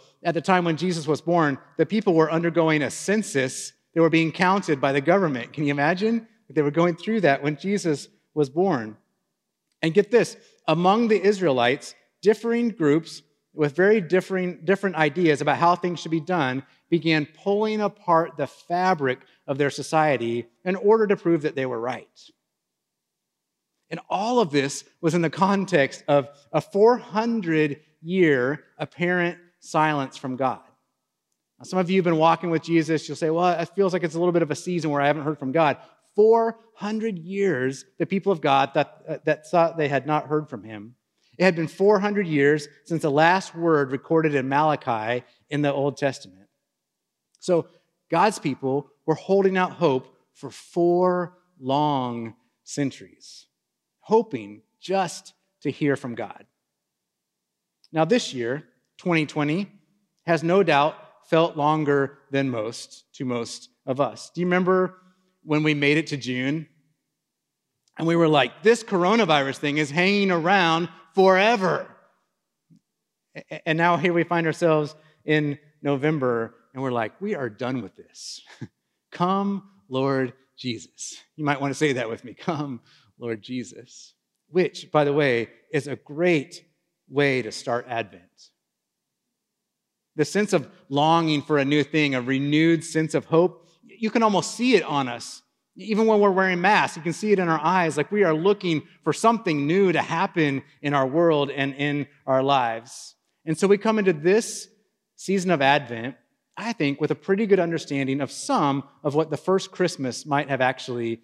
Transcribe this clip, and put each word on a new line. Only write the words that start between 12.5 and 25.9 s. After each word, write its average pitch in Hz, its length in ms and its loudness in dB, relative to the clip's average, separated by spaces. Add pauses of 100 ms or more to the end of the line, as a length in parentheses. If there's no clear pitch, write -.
groups 160 520 0 (320)
with 147 220 -2
very 208 260 4
differing, 180 640 -2
different 190 320 0
ideas 156 440 2
about 143 160 0
how 170 180 4
things 175 260 -6
should 165 100 -8
be 165 80 0
done 139 420 -2 (280)
began 156 360 2
pulling 214 560 -2
apart 170 560 0
the 143 100 -4
fabric 170 720 -2 (280)
of 139 100 -4
their 139 120 0
society 123 760 0 (200)
in 185 100 -2
order 208 320 4
to 196 80 2
prove 170 280 0
that 139 120 -4
they 135 100 -4
were 123 140 -6
right. 117 280 -8 (1800)
And 165 100 -10 (100)
all 226 300 0
of 180 120 2
this 139 320 0 (160)
was 160 140 0
in 175 80 2
the 160 80 0
context 185 800 2